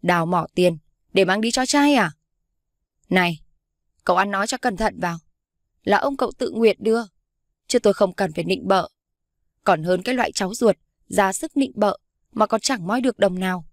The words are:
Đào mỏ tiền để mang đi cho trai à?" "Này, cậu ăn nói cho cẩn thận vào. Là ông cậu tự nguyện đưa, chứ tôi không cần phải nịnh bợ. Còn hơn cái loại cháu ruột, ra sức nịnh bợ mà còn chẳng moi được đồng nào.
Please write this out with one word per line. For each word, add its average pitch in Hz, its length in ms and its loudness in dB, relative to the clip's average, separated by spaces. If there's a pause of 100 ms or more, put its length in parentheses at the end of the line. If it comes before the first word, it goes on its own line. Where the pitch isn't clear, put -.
Đào 175 240 2
mỏ 170 300 -2
tiền 175 220 2 (360)
để 190 120 4
mang 190 160 0
đi 233 100 -2
cho 254 140 0
trai 285 280 4
à?" 196 180 2 (960)
"Này, 175 300 0 (640)
cậu 180 120 2
ăn 196 160 0
nói 196 160 -2
cho 262 100 -6
cẩn 226 200 -4
thận 214 220 -2
vào. 170 180 -6 (680)
Là 202 140 2
ông 277 200 -2
cậu 254 200 -2
tự 240 140 -4
nguyện 214 280 2
đưa, 220 220 0 (680)
chứ 240 120 2
tôi 202 140 4
không 196 200 0
cần 175 200 -2
phải 170 100 -6
nịnh 185 240 -4
bợ. 190 220 2 (760)
Còn 165 200 2
hơn 180 200 0
cái 247 120 -2
loại - 160 -2
cháu 190 220 -4
ruột, 233 220 2 (320)
ra 190 260 0
sức - 240 -6
nịnh 269 180 0
bợ 208 220 0 (340)
mà 214 160 0
còn 220 140 -2
chẳng 202 260 -4
moi 233 140 -2
được 247 180 -2
đồng 185 200 0
nào. 185 340 -4